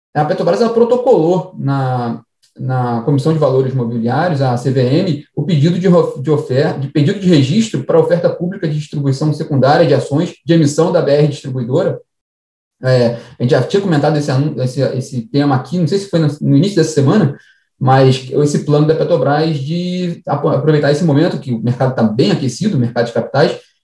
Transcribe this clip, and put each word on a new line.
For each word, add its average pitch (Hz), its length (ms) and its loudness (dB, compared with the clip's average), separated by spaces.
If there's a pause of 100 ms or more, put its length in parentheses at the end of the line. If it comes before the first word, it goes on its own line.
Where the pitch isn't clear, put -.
(140)
a 147 120 0
Petrobras 196 360 0
ela 226 100 0
protocolou 226 880 2
na, 127 640 -4 (380)
na 123 420 -2
Comissão 147 320 0
de 160 60 -2
Valores 131 340 0
Mobiliários, 127 680 -2
a 127 140 0
C 135 140 -4
V 127 120 0
M, 151 440 0 (100)
o 147 80 -4
pedido 175 360 2
de 185 80 0
ro-, 170 340 2
de 131 80 -4
ofer-, 147 500 0
de 139 100 -6
pedido 180 300 0
de 190 80 -4
registro 156 580 2
para 170 140 2
oferta 165 300 0
pública 180 380 -6
de 151 100 -4
distribuição 147 560 -2
secundária 147 540 2
de 143 80 2
ações 139 400 -2 (100)
de 160 80 2
emissão 165 380 2
da 175 100 2
B 139 100 0
R 147 160 4
Distribuidora. 135 720 -4 (840)
É, 127 340 2 (220)
a - 40 -10
gente 123 80 0
já 131 120 4
tinha - 180 0
comentado 156 360 0
esse 143 120 -2
anu-, 139 320 -2
esse, 127 200 -4
esse 127 420 -4
tema 143 320 0
aqui, 175 240 -4
não 165 80 2
sei 190 100 0
se 196 120 -8
foi 170 100 0
no, 156 80 2 (140)
no 139 140 2
início 180 200 2
dessa 160 180 0
semana, 147 420 2 (440)
mas 131 520 4
esse 147 340 0
plano 151 220 2
da 156 80 2
Petrobras 156 640 0
de 175 680 -6
apo-, 143 200 -2
aproveitar 147 440 2
esse - 120 0
momento 160 340 2
que 131 140 -8
o 113 100 -4
mercado 123 320 -2
tá - 80 -4
bem 107 300 2
aquecido, 175 440 -2
o 135 40 0
mercado 117 260 -2
de - 80 -8
capitais, - 460 -2 (240)